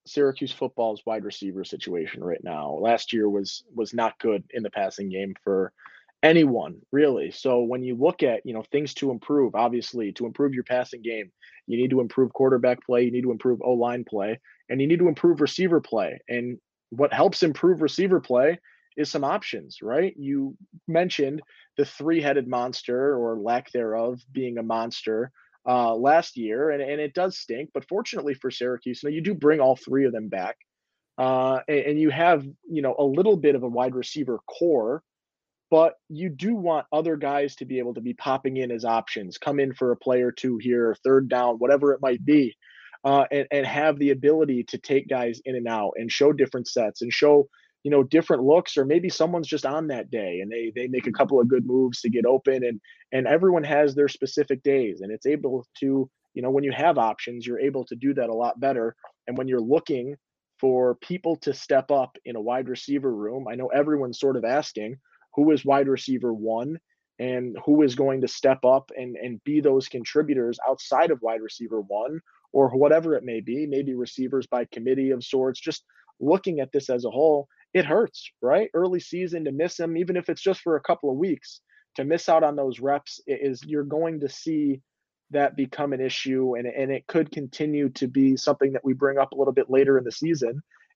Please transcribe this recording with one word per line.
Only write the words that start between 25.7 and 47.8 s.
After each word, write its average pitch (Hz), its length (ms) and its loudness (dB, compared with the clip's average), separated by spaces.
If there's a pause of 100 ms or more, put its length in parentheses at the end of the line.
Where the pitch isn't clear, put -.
last 143 420 2
year, 120 340 -2
and, 143 120 -2
and 143 180 -6
it 147 140 -6
does 185 240 -4
stink. - 340 -10
But 131 160 -8
fortunately 175 460 -6
for 131 160 -8
Syracuse, 123 520 -6
you 147 60 -4
know, 151 60 -2
you 160 80 -4
do 196 120 -2
bring 151 260 4
all 131 160 6
three 135 280 0
of 123 80 2
them 110 160 -6
back, 95 280 -6 (600)
uh, 131 520 2
and, 151 100 2
and 147 220 0
you 156 100 4
have, 151 340 4 (240)
you 156 140 -4
know, 131 160 0
a 143 60 2
little 185 320 4
bit 147 180 4
of 123 80 -2
a 127 60 -4
wide 123 260 -2
receiver 127 520 -6
core, 143 560 0 (680)
but 160 240 6 (140)
you 165 200 -6
do 180 280 -2
want 170 360 -2
other 160 240 0
guys 143 380 -2
to - 100 -14
be 127 140 -6
able 120 160 -4
to 117 60 -12
be 120 140 -6
popping 131 420 -2
in 127 160 -4
as 117 120 -6
options, 113 540 -4
come 143 220 -2
in 135 120 0
for 127 200 0
a 117 40 -2
play 127 260 0
or 123 100 0
two 123 280 -4
here, 120 440 2
third 135 240 4
down, 123 280 2
whatever 139 360 4
it 131 100 -4
might 123 220 0
be, 143 320 4 (480)
uh, 139 260 4
and, 143 220 0
and 143 120 0
have 147 340 0
the 143 120 4
ability 139 540 4
to - 140 -10
take 139 300 0
guys 120 360 -2
in 127 100 -6
and 120 140 -4
out 110 260 -2
and 117 160 -6
show 143 220 4
different 131 340 0
sets - 360 -2
and 117 100 -6
show, 147 360 6 (360)